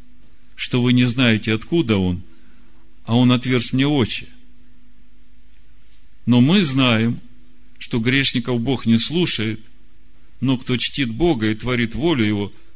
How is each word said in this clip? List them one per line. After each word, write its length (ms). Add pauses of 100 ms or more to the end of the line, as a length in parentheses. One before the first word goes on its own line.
(580)
что 240
вы 100
не 120
знаете, 500
откуда 440
он, 220 (840)
а 100
он 160
отверз 420
мне 140
очи. 400 (2000)
Но 140
мы 240
знаем, 560 (580)
что 220
грешников 600
Бог 240
не 140
слушает, 600 (800)
но 180
кто 180
чтит 380
Бога 340
и 60
творит 400
волю 300
Его, 280 (240)